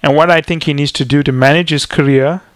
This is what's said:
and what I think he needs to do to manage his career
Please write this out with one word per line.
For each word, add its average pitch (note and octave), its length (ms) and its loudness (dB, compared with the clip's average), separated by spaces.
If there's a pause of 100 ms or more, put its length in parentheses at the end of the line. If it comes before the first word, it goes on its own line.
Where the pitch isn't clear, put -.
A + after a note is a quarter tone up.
and C#3+ 140 -4
what E3 120 2
I E3 120 2
think E3 220 -6
he D3+ 100 -2
needs C#3+ 200 -2
to - 120 -4
do C#3+ 180 0
to C#3 80 0
manage C#3 380 2
his D3 160 -2
career C#3 560 2 (140)